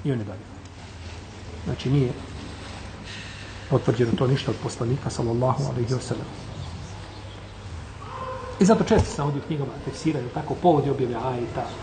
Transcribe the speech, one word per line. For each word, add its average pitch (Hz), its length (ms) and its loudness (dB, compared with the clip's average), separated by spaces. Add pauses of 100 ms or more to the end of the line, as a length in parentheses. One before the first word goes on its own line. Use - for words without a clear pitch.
I 147 80 2
on 120 80 2
je 104 60 -4
daif. - 160 -10 (1200)
Znači 127 240 -2
nije 135 220 6 (1600)
potvrđeno 120 480 4
to 131 100 4
ništa 131 240 2
od 101 120 -2
poslanika, 120 460 0
sallallahu 127 600 2
alejhi 123 220 2
ve 123 80 0
sellem. - 240 -2 (2250)
I 196 60 10
zato 214 180 8
često - 260 6
se - 120 -4
navodi 143 180 0
u - 80 -8
knjigama 143 240 -2 (140)
tefsira, 147 340 0
jel 120 140 -4
tako, 147 280 -2
povodi 143 280 6
objave 127 260 2
ajeta. 120 500 -2 (180)